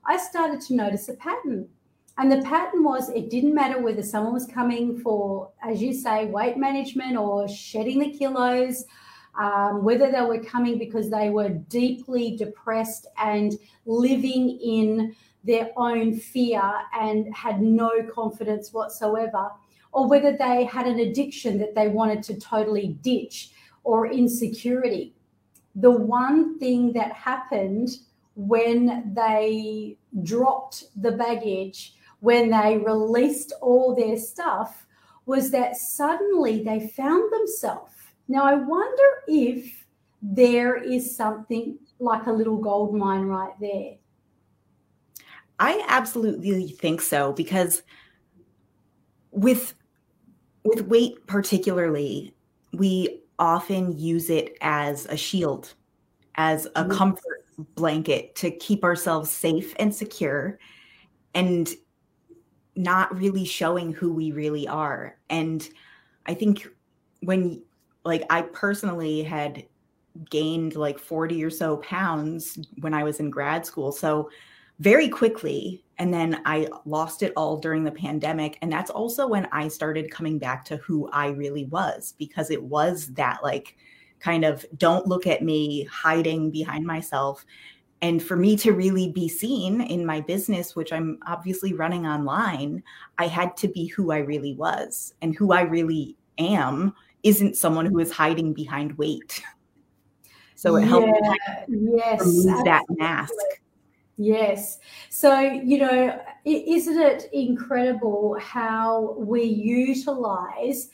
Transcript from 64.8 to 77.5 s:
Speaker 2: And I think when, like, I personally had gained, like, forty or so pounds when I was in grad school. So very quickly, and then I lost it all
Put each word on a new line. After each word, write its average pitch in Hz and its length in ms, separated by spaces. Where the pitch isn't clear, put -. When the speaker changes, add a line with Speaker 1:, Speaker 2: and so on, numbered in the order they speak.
Speaker 2:
And 160 380
I 165 80
think 202 340
when, 180 400
like, 160 240
I 170 140
personally 170 800
had 147 420
gained, 156 460
like, 147 240
forty 165 440
or 160 60
so 156 280
pounds 160 800
when 156 140
I 151 100
was 151 160
in 151 100
grad 151 360
school. 143 260
So 151 380
very 240 300
quickly, 185 760
and 180 160
then 165 320
I 156 220
lost 156 380
it 185 120
all 156 220